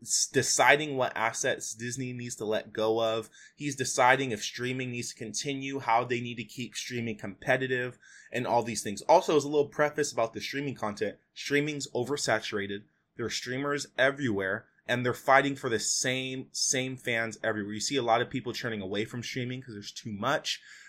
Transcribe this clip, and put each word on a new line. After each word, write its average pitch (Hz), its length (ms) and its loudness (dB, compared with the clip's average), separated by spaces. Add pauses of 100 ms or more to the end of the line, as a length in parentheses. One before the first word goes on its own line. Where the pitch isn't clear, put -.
s-, - 280 0
deciding 139 640 4
what 123 200 0
assets 113 580 -2
Disney 123 380 -8
needs 120 240 -8
to 113 80 -6
let 107 280 -2
go 110 300 2
of. 110 280 0 (260)
He's 143 180 -6
deciding 131 580 4
if 107 100 -4
streaming 127 480 -4
needs 120 200 -6
to - 80 -16
continue, 135 640 -6
how 120 240 4
they 120 160 0
need 120 160 -8
to 120 80 -8
keep 120 320 -10
streaming 117 400 -6
competitive, 127 840 -2 (320)
and 120 160 -2
all 117 160 4
these 110 200 -4
things. 101 200 -6
Also, 180 320 6
as 139 100 6
a 143 40 -4
little 147 180 4
preface 147 460 0
about 117 220 0
the 107 80 -6
streaming 139 320 -4
content, 104 420 -4 (160)
streaming's 143 600 0
oversaturated. 110 920 -2 (340)
There 123 80 -4
are 107 60 -2
streamers 139 560 -4 (100)
everywhere, 117 720 2 (200)
and 123 200 2
they're 120 80 2
fighting 139 420 6
for 135 140 -4
the 110 100 2
same, 131 720 -2
same 131 460 -2
fans 113 440 -2
everywhere. 107 300 0
You 107 80 -6
see 139 160 -2
a 131 60 2
lot 117 180 4
of 120 80 0
people 120 240 -4
turning 110 300 -4
away 101 240 -2
from 120 160 -8
streaming 127 400 -6
'cause 117 100 -16
there's 101 180 -12
too - 220 -10
much. 117 480 -2 (280)